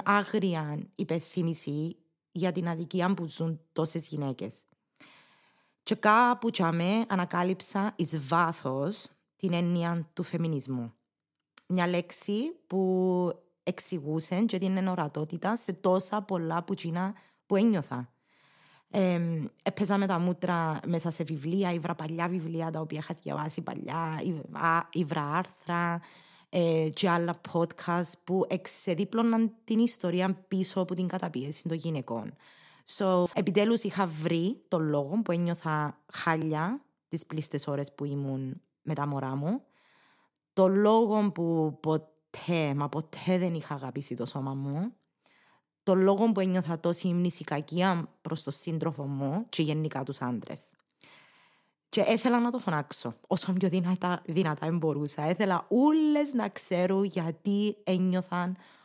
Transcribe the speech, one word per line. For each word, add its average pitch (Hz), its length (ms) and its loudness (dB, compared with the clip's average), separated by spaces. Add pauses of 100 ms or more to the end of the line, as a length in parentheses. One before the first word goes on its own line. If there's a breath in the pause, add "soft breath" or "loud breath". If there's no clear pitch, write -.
άγρια 185 720 2 (160)
υπενθύμηση 160 1040 -2 (360)
για 180 200 0
την 170 160 -2
αδικία 175 460 0
που 170 140 -6
ζουν 165 320 -4 (120)
τόσες 160 340 -2
γυναίκες. 135 560 -6 (1200 soft breath)
Και - 120 0
κάπου 233 560 4
τσάμε 175 580 2
ανακάλυψα 185 880 -2
εις 156 320 -2
βάθος 160 800 0 (280)
την 185 160 -2
έννοια 170 600 0
του 185 100 -6
φεμινισμού. 135 720 -4 (720)
Μια 180 200 2
λέξη 202 680 -2 (140)
που 185 760 2 (220)
εξηγούσε 160 800 -4
και 220 180 0
την 190 300 0
ορατότητα 175 680 -2
σε - 160 -6
τόσα 185 500 2
πολλά 170 400 -2
που 190 120 -4
τσίνα 180 400 -4 (320 soft breath)
που 202 100 2
ένιωθα. 170 560 2 (800 soft breath)
Εμ, 170 540 2 (180)
έπαιζα 196 360 0
με 196 80 2
τα 190 120 0
μούτρα 175 680 0
μέσα 170 240 0
σε 160 140 -4
βιβλία, 165 480 -2
ήβρα 175 220 -4
παλιά 165 340 -4
βιβλία 165 420 -4
τα 160 100 -6
οποία 156 180 -6
είχα 156 240 -8
διαβάσει 151 400 -6
παλιά, 160 640 -6
ή-, 156 320 -6
α-, 165 360 2
ήβρα 156 300 0
άρθρα, 170 800 -2 (480 loud breath)
ε, 165 440 2
και 190 160 0
άλλα 170 320 2 (120)
podcast 170 600 0 (120)
που 185 240 2
εξεδίπλωναν 220 1080 0 (100)
την 226 140 0
ιστορία 185 560 2
πίσω 190 460 -2
από 185 140 -2
την 180 120 -2
καταπίεση 156 640 -6
των 165 80 -2
γυναικών. 131 580 -4 (640 loud breath)
So, 185 280 4 (100)
επιτέλους 208 480 2
είχα 190 240 0
βρει 170 640 -2
το 180 100 0
λόγο 151 440 0
που 180 100 -2
ένιωθα 165 720 -2 (100)
χάλια 160 720 0 (240)
τις - 180 -6
πλήστες 151 400 -6
ώρες 143 280 -4
που 147 100 -8
ήμουν 135 560 -4 (220)
με 156 120 -4
τα 147 120 -2
μωρά 135 300 -4
μου, 175 260 -2 (920 soft breath)
το 190 160 6
λόγο 208 640 4
που 165 500 0
ποτέ, 156 920 -2
μα 147 140 0
ποτέ 160 500 -2
δεν 175 160 0
είχα 151 200 -6
αγαπήσει 139 400 -8
το 117 120 -4
σώμα 135 280 -4
μου, 143 380 -4 (920 soft breath)
το 190 120 4
λόγο 196 380 6
που 202 80 2
ένιωθα 180 400 0
τόση 175 280 0
ύμνηση 175 360 0
κακία 165 640 0 (120)
προς 160 220 -6
τον - 100 -6
σύντροφο 160 540 -4
μου 139 420 -2
και - 140 -2
γενικά 156 400 -2
τους 139 180 -6
άντρες. 123 420 -6 (1300 soft breath)
Και - 120 2
έθελα 233 400 4
να 240 100 2
το 247 80 -2
φωνάξω 147 560 -2 (120)
όσο - 260 0
πιο 185 160 2
δυνατά, 180 580 0
δυνατά 160 460 0
μπορούσα. 151 500 -2
Έθελα 180 460 0
όλες 294 640 4
να 220 160 0
ξέρουν 190 560 0
γιατί 202 800 0
ένιωθαν 185 720 0 (280 loud breath)